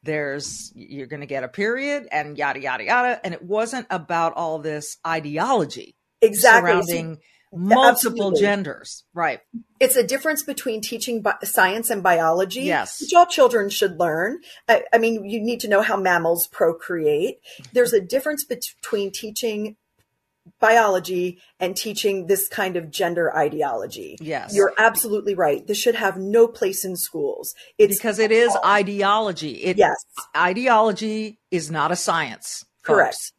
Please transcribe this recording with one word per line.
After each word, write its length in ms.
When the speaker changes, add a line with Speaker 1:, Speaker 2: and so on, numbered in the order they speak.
Speaker 1:
There's, 720
you're 320
gonna 180
get 180
a 40
period 640
and 260
yada, 220
yada, 240
yada. 400
And 100
it 80
wasn't 480
about 440
all 260
this 440
ideology 920
Speaker 2:
Exactly. 480
Speaker 1:
surrounding 460
Speaker 2:
See, 40
Speaker 1:
multiple 360
Speaker 2:
absolutely. 300
Speaker 1:
genders. 720
Right. 280
Speaker 2:
It's 160
a 100
difference 380
between 360
teaching 420
bi-, 200
science 480
and 120
biology, 600
Speaker 1:
Yes. 380
Speaker 2:
which 120
all 140
children 420
should 300
learn. 400
I, 240
I 60
mean, 300
you 120
need 200
to 80
know 140
how 140
mammals 500
procreate. 920
There's 200
a 80
difference 440
bet-, 360
between 300
teaching 640
biology 800
and 180
teaching 500
this 220
kind 280
of 140
gender 460
ideology. 840
Speaker 1:
Yes. 340
Speaker 2:
You're 240
absolutely 560
right. 320
This 120
should 160
have 220
no 320
place 360
in 120
schools. 580
It's 200
Speaker 1:
Because 200
it 140
is 320
ideology. 880
It, 140
Speaker 2:
Yes. 200
Speaker 1:
ideology 1000
is 200
not 220
a 40
science, 680
Speaker 2:
Correct. 320
Speaker 1:
folks. 240